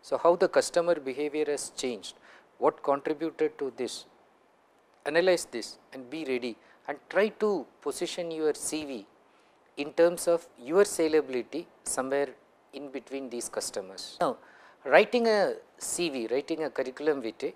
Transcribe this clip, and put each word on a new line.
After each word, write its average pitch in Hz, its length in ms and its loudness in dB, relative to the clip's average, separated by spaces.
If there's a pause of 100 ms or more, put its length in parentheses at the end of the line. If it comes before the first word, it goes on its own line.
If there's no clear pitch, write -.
So, - 160 -4
how 170 180 6
the 175 120 4
customer 170 480 2
behavior 147 520 -2
has 147 240 -4
changed? 120 440 -6 (420)
What 139 260 0
contributed 151 760 -2
to 135 160 -6
this? - 300 -8 (1000)
Analyze 170 400 4
this - 320 -10 (160)
and 127 160 -14
be 160 160 -8
ready, 123 300 -2 (320)
and 143 100 -6 (120)
try 202 200 2 (100)
to 202 260 0 (160)
position 165 500 -4
your 156 220 2
C 156 320 -4
V 120 200 -10 (720)
in 143 160 -6
terms 170 340 4
of 170 200 2 (120)
your 156 240 4
saleability 151 840 0 (180)
somewhere 135 460 -2 (440)
in 139 160 -12
between 135 400 -10
these 120 200 -6
customers. - 720 -8
Now, 139 160 0 (480)
writing 214 420 6
a 196 280 2 (220)
C - 320 -4
V, 123 220 -4
writing 151 320 -2
a 139 60 -4
curriculum 139 520 -2
vitae 113 340 -6